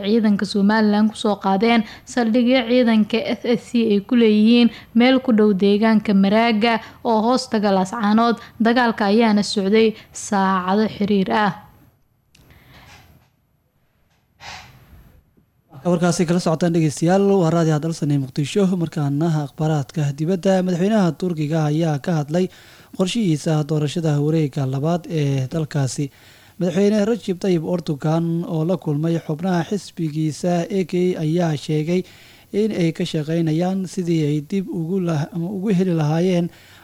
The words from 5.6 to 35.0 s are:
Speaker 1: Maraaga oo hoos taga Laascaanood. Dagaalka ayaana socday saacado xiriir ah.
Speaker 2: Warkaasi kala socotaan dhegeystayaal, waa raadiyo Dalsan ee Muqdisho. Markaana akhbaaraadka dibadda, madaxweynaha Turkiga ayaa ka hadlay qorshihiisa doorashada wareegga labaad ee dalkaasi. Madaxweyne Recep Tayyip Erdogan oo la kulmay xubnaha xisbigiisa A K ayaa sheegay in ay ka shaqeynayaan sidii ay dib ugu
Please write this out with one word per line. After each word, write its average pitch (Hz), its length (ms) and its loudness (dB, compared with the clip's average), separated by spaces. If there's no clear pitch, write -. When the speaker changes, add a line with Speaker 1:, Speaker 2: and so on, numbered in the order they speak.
Speaker 1:
Maraaga 220 600 2
oo 226 180 2
hoos 247 280 0
taga 208 240 0
Laascaanood. 220 640 2
Dagaalka 233 480 2
ayaana 214 340 4
socday 214 520 2
saacado 190 720 0
xiriir 202 380 0
ah. 214 180 2
Speaker 2:
Warkaasi 175 400 0
kala 170 160 0
socotaan 170 320 0
dhegeystayaal, 165 560 2
waa 190 240 4
raadiyo 160 260 2
Dalsan 160 320 -4
ee 143 60 2
Muqdisho. 143 560 -2
Markaana 156 540 -2
akhbaaraadka 147 720 -4
dibadda, 185 480 0
madaxweynaha 185 480 2
Turkiga 156 460 -4
ayaa 156 320 0
ka 185 100 -4
hadlay 180 240 0
qorshihiisa 170 720 0
doorashada 151 480 -2
wareegga 147 480 0
labaad 151 400 -2
ee 139 400 -2
dalkaasi. 143 640 -4
Madaxweyne 202 480 0
Recep 202 320 -4
Tayyip 180 240 0
Erdogan 165 640 -2
oo 156 160 -2
la 175 120 0
kulmay 160 440 -2
xubnaha 170 480 -2
xisbigiisa 170 960 -4
A 196 240 -2
K - 40 -6
ayaa 165 320 0
sheegay 156 480 -2
in 214 200 0
ay 180 200 0
ka 175 140 -4
shaqeynayaan 165 800 -2
sidii 170 400 -2
ay 147 160 0
dib 185 240 -4
ugu 190 400 -4